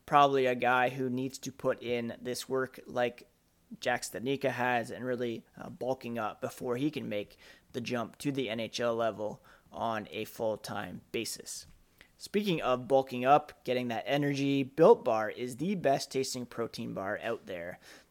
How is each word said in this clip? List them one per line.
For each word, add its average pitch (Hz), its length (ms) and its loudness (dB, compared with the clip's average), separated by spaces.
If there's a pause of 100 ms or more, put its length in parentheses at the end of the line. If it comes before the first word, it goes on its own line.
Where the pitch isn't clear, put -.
probably 139 400 6
a 127 80 4
guy 123 340 4
who 131 180 -2
needs 127 320 -4
to - 120 -10
put 123 320 -2
in 117 360 -2
this 120 300 -6
work 131 380 -2
like 123 400 -2 (520)
Jack 123 220 0
Studnicka 131 480 -2
has 123 400 0
and 107 160 -10
really, 120 380 -4 (180)
uh, - 80 -10
bulking 120 480 -4
up 107 240 -6
before 120 360 -4
he 143 120 0
can 117 180 -6
make 104 300 -6 (360)
the 127 80 -4
jump 113 360 -4
to 143 140 -2
the 131 180 -2
N 117 100 -4
H 110 200 -6
L 117 160 2
level 107 480 -2 (280)
on 107 380 -2
a 107 160 -6
full-time 104 760 -4 (100)
basis. - 560 -8 (520)
Speaking 190 440 0
of 127 240 0
bulking 131 380 2
up, 147 260 6 (120)
getting 123 260 0
that 113 180 -4
energy, 139 560 2
Built 160 420 8
Bar 110 240 2
is 120 280 -8
the 180 180 -2
best 143 360 0
tasting 131 360 -4
protein 117 480 -8
bar 98 280 -4
out 117 220 -4
there. 90 320 -8 (340)